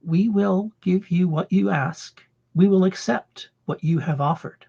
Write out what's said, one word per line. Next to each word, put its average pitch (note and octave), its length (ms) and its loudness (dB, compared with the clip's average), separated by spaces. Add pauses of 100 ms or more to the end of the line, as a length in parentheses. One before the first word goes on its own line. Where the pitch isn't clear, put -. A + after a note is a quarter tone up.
We F3 240 0
will G3+ 440 0 (100)
give F#3 300 -2
you F3+ 160 2
what D#3+ 240 -2
you G3 180 2
ask. D#3+ 540 -6 (320)
We F3 120 6
will G3 160 4
accept - 680 -4 (160)
what - 180 -6
you E3 160 0
have C#3+ 200 -4
offered. - 500 -4